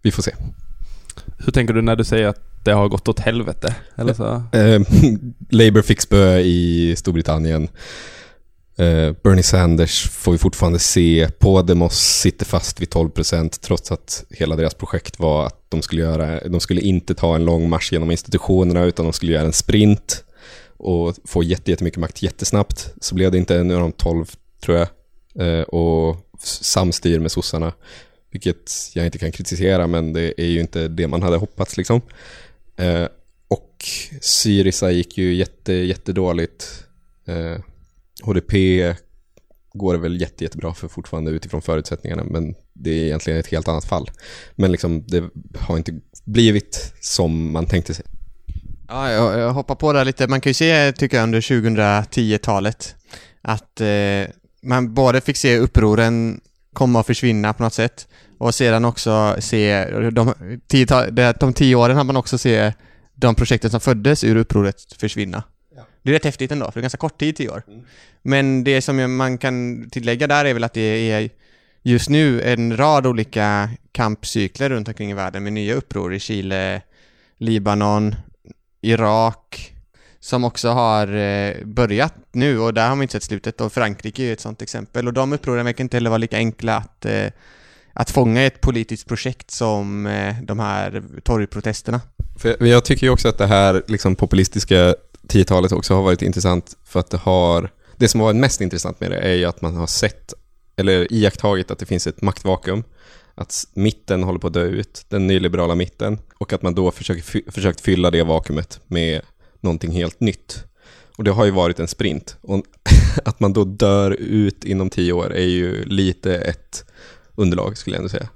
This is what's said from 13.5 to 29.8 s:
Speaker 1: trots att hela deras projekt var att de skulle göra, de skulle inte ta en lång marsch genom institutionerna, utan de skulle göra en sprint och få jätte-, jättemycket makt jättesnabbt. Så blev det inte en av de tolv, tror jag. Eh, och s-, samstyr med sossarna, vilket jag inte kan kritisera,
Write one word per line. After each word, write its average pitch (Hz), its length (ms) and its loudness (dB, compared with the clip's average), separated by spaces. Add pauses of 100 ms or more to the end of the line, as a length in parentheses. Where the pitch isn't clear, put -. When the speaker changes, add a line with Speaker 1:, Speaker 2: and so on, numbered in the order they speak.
Speaker 1:
trots - 320 -4
att - 380 -10
hela 78 260 -2
deras 80 180 -2
projekt - 440 -8
var 76 280 0
att - 240 -12
de 80 120 -2
skulle 82 200 -4
göra, 80 460 -2
de 87 120 -2
skulle 90 200 -2
inte 92 340 0
ta 85 200 0
en 82 100 2
lång 85 240 2
marsch 82 240 -2
genom 82 180 -2
institutionerna, 87 720 0
utan 85 220 0
de 82 60 -2
skulle 82 200 -2
göra 78 140 0
en 82 60 0
sprint - 720 2 (560)
och 85 340 -2 (100)
få 87 180 -2
jätte-, 85 280 -2
jättemycket 85 300 -2
makt - 220 -8
jättesnabbt. - 680 -2 (100)
Så - 140 -8
blev 92 180 2
det 90 60 2
inte 90 180 2
en 87 140 0
av 90 100 0
de 82 120 -2
tolv, 82 320 -2 (400)
tror 85 120 2
jag. 85 120 0 (580)
Eh, 82 160 0
och 82 540 0 (260)
s-, - 220 -10
samstyr 85 540 0
med 80 140 -2
sossarna, 82 400 -4 (580)
vilket - 420 -6 (220)
jag 87 120 -2
inte - 120 -4
kan 82 140 -6
kritisera, 90 540 0